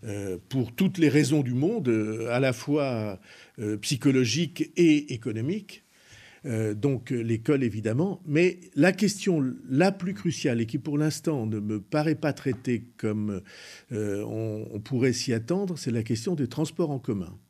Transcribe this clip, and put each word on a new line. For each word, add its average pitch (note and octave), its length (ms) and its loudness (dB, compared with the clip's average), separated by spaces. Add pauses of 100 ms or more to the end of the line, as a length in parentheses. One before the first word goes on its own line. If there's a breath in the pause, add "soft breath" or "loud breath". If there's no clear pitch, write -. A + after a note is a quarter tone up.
euh, G2+ 340 -6 (120)
pour B2 260 -2
toutes F#3+ 220 2
les D#3+ 100 6
raisons D3 340 4
du B2+ 120 -2
monde, E3 340 0
euh, A2 480 0
à B2 60 2
la C3+ 100 4
fois, B2 680 -2 (420 loud breath)
euh, G#2+ 180 -2
psychologiques C3 960 0
et D3+ 380 4
économiques. B2+ 720 -6 (600 loud breath)
Euh, A2 280 0
donc, B2 400 -2
euh, A#2+ 80 -2
l'école, A#2 420 2
évidemment. A2+ 640 0
Mais E3 320 4 (160)
la D#3+ 160 6
question F#3+ 500 2 (280)
la E3+ 240 4
plus F#3 200 -6
cruciale C#3 460 0
et A2+ 60 2
qui, A2+ 120 -6
pour D3 200 -2
l'instant, D3+ 480 0
ne G#2+ 160 -2
me G#2+ 180 -2
paraît D3+ 360 0
pas - 180 -2
traitée A#2+ 500 -2 (140)
comme, G#2+ 420 -2 (540 loud breath)
euh, G#2 320 -2
on, A2 440 -6
on A2+ 120 -8
pourrait B2+ 320 2
s'y B2 180 -2
attendre, E3 460 -2
c'est B2+ 140 -4
la A2+ 120 0
question A#2 320 -2
des C#3 140 -2
transports D3+ 420 -2
en C3+ 80 -4
commun. F#2 380 -6 (120)